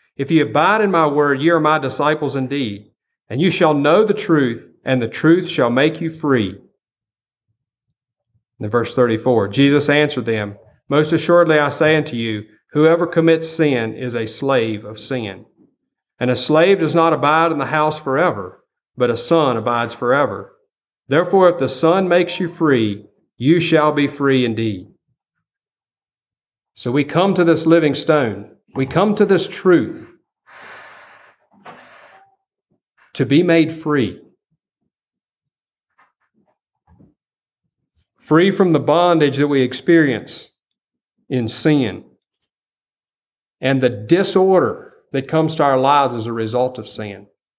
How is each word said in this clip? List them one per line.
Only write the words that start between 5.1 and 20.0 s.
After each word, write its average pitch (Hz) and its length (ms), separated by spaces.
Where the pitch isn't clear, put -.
shall 123 220
make 143 320
you 160 80
free.'" 120 500
In 104 100
verse 113 260
thirty-four, 113 540
Jesus 139 380
answered 147 380
them, 104 320
"Most 156 260
assuredly 165 460
I 143 100
say 156 260
unto 151 200
you, 110 320
whoever 165 340
commits 165 420
sin 120 460
is 120 200
a 113 120
slave 113 580
of 107 140
sin. 104 440
And 127 100
a 127 60
slave 165 440
does 160 140
not 165 200
abide 156 380
in 156 60
the 135 100
house 156 300
forever, 135 640
but 123 140
a 113 80
son 147 400
abides 117 380
forever. 120 600